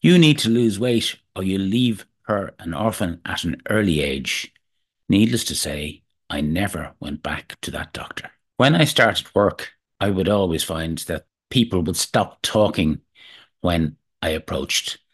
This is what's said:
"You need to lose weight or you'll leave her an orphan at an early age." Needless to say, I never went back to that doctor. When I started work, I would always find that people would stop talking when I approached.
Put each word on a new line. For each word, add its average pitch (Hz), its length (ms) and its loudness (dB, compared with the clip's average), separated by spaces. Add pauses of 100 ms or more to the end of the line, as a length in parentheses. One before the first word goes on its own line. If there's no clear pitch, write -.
"You 175 160 8
need 156 220 8
to 113 100 0
lose 113 300 2
weight 117 380 0 (180)
or 95 80 -6
you'll 95 180 0
leave 110 440 0 (180)
her 101 360 -4
an 85 140 -8
orphan 90 520 -4
at - 180 -6
an 80 260 -4
early 101 320 2
age." 69 500 -4 (580)
Needless 113 360 4
to - 100 -6
say, 76 460 -6 (280)
I 73 120 -4
never 80 580 -4
went 73 220 -10
back - 400 -10
to 71 100 -10
that 73 220 -10
doctor. - 380 -12 (260)
When 139 180 4
I 165 100 4
started 117 500 2
work, - 360 0 (280)
I 98 100 0
would 95 200 0
always 95 340 2
find 82 360 -4
that - 260 -8 (240)
people 110 320 2
would 87 160 -2
stop - 440 -2
talking 98 600 0 (600)
when 85 360 0 (240)
I 85 80 -2
approached. - 680 -4 (160)